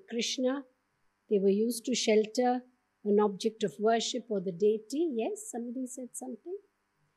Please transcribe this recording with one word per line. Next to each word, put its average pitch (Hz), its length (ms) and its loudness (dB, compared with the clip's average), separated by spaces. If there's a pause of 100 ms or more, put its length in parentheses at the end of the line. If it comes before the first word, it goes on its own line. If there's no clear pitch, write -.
Krishna. 254 560 -2 (680)
They 208 80 4
were 196 120 4
used 226 360 0
to 254 80 0
shelter 233 680 2 (420)
an 208 160 4
object 214 420 0
of 196 160 -2
worship 226 500 0
or 202 120 -2
the 185 120 -4
deity. 220 600 0
Yes, 302 360 -4
somebody 247 360 -8
said 247 260 -12
something. 262 440 -12 (600)